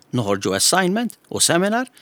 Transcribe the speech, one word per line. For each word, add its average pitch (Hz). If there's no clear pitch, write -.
noħorġu 101
assignment 190
u -
seminar. 208